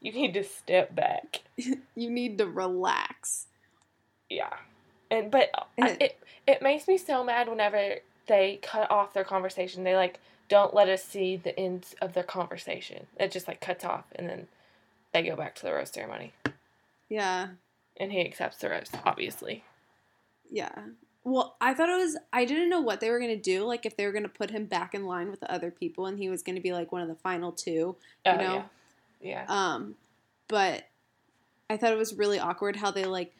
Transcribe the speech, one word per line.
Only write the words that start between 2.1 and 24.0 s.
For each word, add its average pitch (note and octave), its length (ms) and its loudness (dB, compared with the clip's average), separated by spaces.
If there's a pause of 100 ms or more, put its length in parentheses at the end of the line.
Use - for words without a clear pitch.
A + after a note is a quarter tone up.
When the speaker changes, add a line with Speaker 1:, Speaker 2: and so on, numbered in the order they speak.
Speaker 2:
need A#3+ 280 -2
to G#3 80 4
relax. F#3 1000 -2 (840)
Speaker 1:
Yeah. - 240 -4 (560)
And, A3 200 2
but C4 240 6
I, - 100 -2 (120)
Speaker 2:
And B3 260 2
Speaker 1:
it, - 160 0 (280)
it - 160 6
makes C#4+ 260 2
me F#4 80 8
so C#4 280 0
mad A#3+ 240 2
whenever G#3 480 2 (300)
they G3 360 6
cut - 280 0
off G3+ 220 4
their F#3+ 120 0
conversation. F#3+ 600 -2
They, F#3 120 4
like, F3+ 240 2 (280)
don't G3+ 240 8
let G3+ 160 8
us F#3+ 160 2
see F#3+ 320 -2
the - 220 -4
ends F3+ 420 -4
of F3 140 -4
their F3+ 80 2
conversation. - 840 -8 (100)
It F#3+ 140 0
just, F#3 160 -8
like, - 120 -10
cuts F#3 240 -6
off, - 200 -4 (100)
and F3 160 -8
then - 160 -10 (680)
they E3+ 100 2
go E3 140 -4
back - 200 -8
to - 100 -16
the - 80 -2
rose C#3 160 -4
ceremony. - 420 -10 (800)
Speaker 2:
Yeah. F#3+ 380 -2 (500)
Speaker 1:
And G3 140 -4
he F#3+ 80 0
accepts - 380 -4
the - 120 -4
rose, - 200 -6 (140)
obviously. - 600 -10 (880)
Speaker 2:
Yeah. - 220 -8 (520)
Well, B3+ 360 0
I C4 140 2
thought E4 160 2
it F4+ 80 2
was, E4 180 0 (160)
I B3 140 2
didn't D#4+ 240 2
know F4 100 2
what G#3+ 200 0
they A3 100 0
were A#3+ 100 2
gonna A#3 160 0
do, F#3 280 0
like, A#3 200 -2
if G#3+ 120 -4
they G3+ 100 0